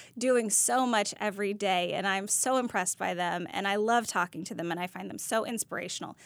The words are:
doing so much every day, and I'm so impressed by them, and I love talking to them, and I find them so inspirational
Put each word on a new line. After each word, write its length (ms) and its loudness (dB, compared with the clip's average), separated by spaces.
doing 340 4
so 360 4
much 320 2
every 340 -2
day, 420 0
and 120 0
I'm 220 0
so 300 2
impressed 380 0
by 160 -2
them, 380 -2
and 160 -2
I 80 2
love 320 2
talking 380 -2
to 100 -10
them, 160 -4
and 80 -2
I 80 -4
find 240 -10
them 80 -10
so 260 0
inspirational 800 -6